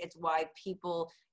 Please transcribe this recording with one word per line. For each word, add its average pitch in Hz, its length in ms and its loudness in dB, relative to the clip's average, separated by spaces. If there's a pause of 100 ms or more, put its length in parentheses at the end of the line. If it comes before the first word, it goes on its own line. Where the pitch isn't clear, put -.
It's 170 160 -8
why 160 300 2 (140)
people 175 480 -2 (240)